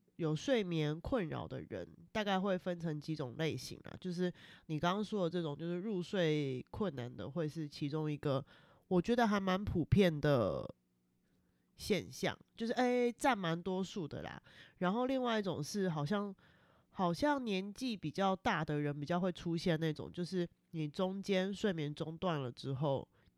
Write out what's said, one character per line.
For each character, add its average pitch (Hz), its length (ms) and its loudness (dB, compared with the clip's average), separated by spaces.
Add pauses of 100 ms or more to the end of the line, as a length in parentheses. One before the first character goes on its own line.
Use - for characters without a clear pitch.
(160)
有 156 180 0
睡 226 300 2
眠 160 360 0
困 202 280 0
扰 123 180 -6
的 127 140 -8
人， 87 260 -8 (240)
大 214 140 -2
概 196 160 2
会 190 180 2
分 180 220 -4
成 156 200 -2
几 160 140 -4
种 127 220 -6
类 151 200 0
型 - 280 -10
啊。 - 160 -14
就 180 120 -6
是 175 200 0 (340)
你 156 100 -4
刚 175 200 2
刚 214 80 0
说 202 180 -2
的 170 80 2
这 180 100 -2
种， 147 160 -4
就 156 100 -8
是 175 100 -2
入 185 260 -4
睡 151 580 0 (100)
困 190 260 -2
难 123 180 -8
的， 107 160 -8
会 156 180 -2
是 151 200 -6
其 147 200 -4
中 151 220 -2
一 147 60 -2
个， 135 280 0 (440)
我 180 120 6
觉 233 140 4
得 240 100 6
还 208 140 4
蛮 190 260 0
普 175 200 0
遍 170 360 6
的 110 480 4 (1080)
现 156 340 -2
象， 127 260 -2 (200)
就 226 100 -4
是， 233 60 -2
欸， 247 400 2
占 247 260 2
蛮 170 220 0
多 185 240 -2
数 180 240 -8
的 - 140 -10
啦。 64 200 -10 (360)
然 180 160 2
后 247 120 0
另 262 160 0
外 233 160 2
一 214 40 0
种 185 200 -2
是 190 260 0
好 156 180 0
像， 202 280 0 (560)
好 175 220 2
像 277 320 2
年 202 280 -2
纪 240 240 -4
比 156 140 -6
较 190 240 2
大 185 300 0
的 151 160 0
人 147 180 -2
比 147 60 -6
较 175 160 0
会 185 100 2
出 170 260 -2
现 165 220 2
那 160 140 0
种， - 200 -8
就 175 120 -4
是 175 240 -2 (220)
你 160 180 -4
中 190 340 -2
间 190 300 2
睡 202 200 0
眠 151 220 -2
中 160 220 -6
断 160 240 0
了 127 100 -2
之 131 240 -6
后， 139 320 0 (320)